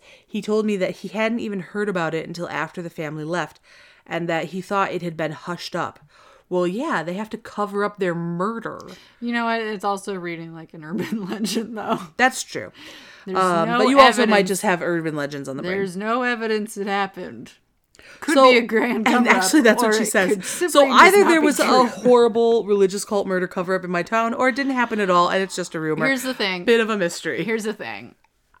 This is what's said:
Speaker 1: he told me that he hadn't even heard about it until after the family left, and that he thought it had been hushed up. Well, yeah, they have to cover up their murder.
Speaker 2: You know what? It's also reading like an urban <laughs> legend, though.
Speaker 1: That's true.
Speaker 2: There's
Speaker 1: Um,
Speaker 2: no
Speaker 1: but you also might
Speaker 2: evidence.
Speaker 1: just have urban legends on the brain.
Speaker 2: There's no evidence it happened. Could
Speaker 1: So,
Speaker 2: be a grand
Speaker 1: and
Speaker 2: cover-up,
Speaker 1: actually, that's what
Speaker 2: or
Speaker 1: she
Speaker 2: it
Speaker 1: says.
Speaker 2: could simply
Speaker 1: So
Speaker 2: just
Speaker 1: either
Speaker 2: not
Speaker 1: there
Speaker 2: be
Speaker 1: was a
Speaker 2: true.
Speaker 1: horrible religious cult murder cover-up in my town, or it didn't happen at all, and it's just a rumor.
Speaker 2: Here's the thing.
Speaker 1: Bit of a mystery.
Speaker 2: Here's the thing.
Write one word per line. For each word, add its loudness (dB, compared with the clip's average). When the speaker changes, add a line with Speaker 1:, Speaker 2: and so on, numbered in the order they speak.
Speaker 1:
he -8
told 0
me 0
that -2
he -12
hadn't -2
even -6
heard -6
about -4
it -6
until -10
after -8
the -12
family -10
left, -6
and -6
that -2
he -8
thought -2
it -6
had -10
been -4
hushed -10
up. -6
Well, 0
yeah, -4
they -6
have -8
to -10
cover -6
up -4
their -2
murder. -6
Speaker 2:
You -6
know -2
what? -2
It's -6
also -4
reading -10
like -18
an -16
urban -6
<laughs> -8
legend, -6
though. -4
Speaker 1:
That's 0
true. -12
Speaker 2:
There's -2
Speaker 1:
Um, 2
Speaker 2:
no 0
Speaker 1:
but 4
you 4
also 6
might 2
Speaker 2:
evidence. 4
Speaker 1:
just -2
have 0
urban -2
legends -6
on -8
the -8
brain. -4
Speaker 2:
There's -6
no -4
evidence -4
it -6
happened. -6
Could -2
Speaker 1:
So, 10
Speaker 2:
be 8
a 4
grand 0
Speaker 1:
and 0
Speaker 2:
cover-up, 4
Speaker 1:
actually, 4
that's 6
what 2
Speaker 2:
or 2
Speaker 1:
she 2
Speaker 2:
it -2
Speaker 1:
says. 2
Speaker 2:
could -8
simply -2
Speaker 1:
So 8
Speaker 2:
just 6
Speaker 1:
either 8
Speaker 2:
not 4
Speaker 1:
there 6
Speaker 2:
be 4
Speaker 1:
was 2
a 4
Speaker 2:
true. 4
Speaker 1:
horrible 4
religious 2
cult -2
murder -2
cover-up -4
in -10
my 0
town, -2
or 2
it -2
didn't -2
happen -2
at 0
all, 4
and 0
it's -6
just -8
a -4
rumor. -2
Speaker 2:
Here's 0
the -4
thing. -4
Speaker 1:
Bit 4
of 0
a -2
mystery. -4
Speaker 2:
Here's -4
the -6
thing. -12